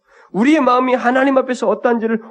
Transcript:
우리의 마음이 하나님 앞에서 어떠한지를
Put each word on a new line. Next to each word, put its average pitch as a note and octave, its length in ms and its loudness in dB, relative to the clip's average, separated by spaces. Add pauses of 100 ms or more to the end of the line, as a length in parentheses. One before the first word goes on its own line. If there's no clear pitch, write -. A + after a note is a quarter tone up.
(320)
우리의 C#4 280 2
마음이 B3+ 340 2
하나님 C4 440 0
앞에서 B3 300 -2
어떠한지를 A3 520 -2 (100)